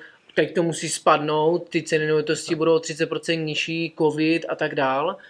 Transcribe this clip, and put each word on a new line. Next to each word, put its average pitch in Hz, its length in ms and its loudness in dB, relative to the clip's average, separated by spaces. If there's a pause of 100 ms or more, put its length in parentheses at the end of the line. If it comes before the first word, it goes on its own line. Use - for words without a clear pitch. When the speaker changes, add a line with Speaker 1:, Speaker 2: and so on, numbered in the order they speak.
(360)
Speaker 1:
teď 156 200 0
to 180 80 2
musí 165 260 -4
spadnout, 156 800 2
ty 165 140 -2
ceny 156 240 0
nemovitostí 156 460 0
Speaker 2:
No. 160 40 -2
Speaker 1:
budou 160 180 4
o 160 40 4
třicet 160 280 -4
procent 160 380 -2
nižší, 165 520 -4
covid 156 520 2
a - 60 -2
tak 151 200 -4
dál. 147 420 0 (120)